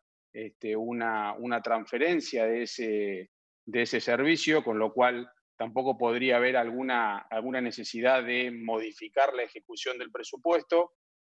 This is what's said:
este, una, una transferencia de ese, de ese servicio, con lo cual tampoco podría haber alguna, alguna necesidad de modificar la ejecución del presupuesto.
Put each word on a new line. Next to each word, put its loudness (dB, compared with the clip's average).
este, -6
una, -2
una -4
transferencia 0
de 0
ese, -4
de 0
ese 0
servicio, 2
con -2
lo 0
cual 2
tampoco -2
podría 2
haber 4
alguna, 0
alguna -2
necesidad 2
de -2
modificar 0
la -2
ejecución -8
del -10
presupuesto. 0